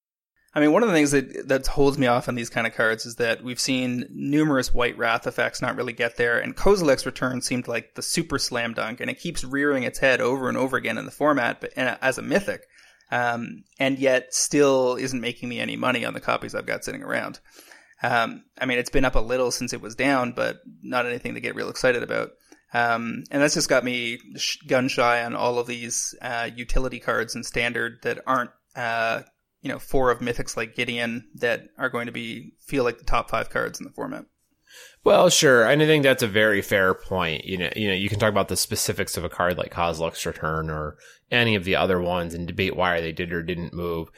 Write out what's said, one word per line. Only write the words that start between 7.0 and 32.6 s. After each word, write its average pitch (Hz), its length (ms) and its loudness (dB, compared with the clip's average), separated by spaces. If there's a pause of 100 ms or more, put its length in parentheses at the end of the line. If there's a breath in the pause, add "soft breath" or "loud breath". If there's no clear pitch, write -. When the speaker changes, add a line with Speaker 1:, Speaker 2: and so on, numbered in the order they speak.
Speaker 1:
Return 127 360 -4
seemed 123 260 -4
like 117 280 -6
the 127 60 -10
super 131 380 -2
slam 117 340 -2
dunk, 110 280 -6
and 120 100 -4
it 127 80 -12
keeps - 240 -6
rearing 139 400 0
its 123 160 -6
head 127 220 4
over 127 260 0
and 117 100 -2
over 127 200 0
again 113 200 -4
in 110 60 -6
the 104 80 -10
format, 135 480 0
but, - 160 -10
and 127 260 -2
as 131 160 0
a 117 40 -8
mythic, 117 400 -2 (500 soft breath)
um, 120 540 -4 (140)
and 135 200 0
yet 127 340 2
still 135 640 4
isn't 123 240 -4
making 120 300 -6
me 120 100 -6
any 113 160 -4
money 120 300 0
on 117 80 -4
the 110 80 -10
copies 117 340 -4
I've 107 100 -6
got - 200 -4
sitting - 180 -8
around. 110 380 -6 (600 loud breath)
Um, 117 420 0 (120)
I 127 80 -6
mean, 123 140 0
it's 120 100 -6
been 135 160 4
up 127 80 2
a 120 60 6
little 120 320 2
since 123 220 -6
it 120 80 -10
was 107 120 -12
down, 127 380 0
but 117 260 -4 (240)
not 123 240 -4
anything 120 300 -6
to 120 40 -10
get 117 140 -6
real 107 160 -6
excited 123 320 0
about. 113 300 -4 (420 soft breath)
Um, 117 560 -2
and 143 140 0
that's 147 100 2
just 151 160 0
got 127 140 4
me 123 340 -4 (200)
sh-, - 200 -4 (100)
gun 131 200 2
shy 120 360 2
on 120 120 -4
all 120 240 0
of 120 80 -2
these, 117 520 -6
uh, 117 360 -4
utility 123 440 0
cards 113 360 -2
in 117 80 -6
Standard 117 580 -2
that 120 240 -4
aren't, 127 240 0 (260)
uh, 113 460 -2 (400)
you 139 80 -8
know, 120 80 -6
four 131 320 2
of 120 80 4
mythics 120 400 -4
like 113 160 -4
Gideon 120 640 -4
that 120 300 -2 (120)
are 131 120 -4
going 120 180 -6
to 117 40 -8
be, 117 500 -10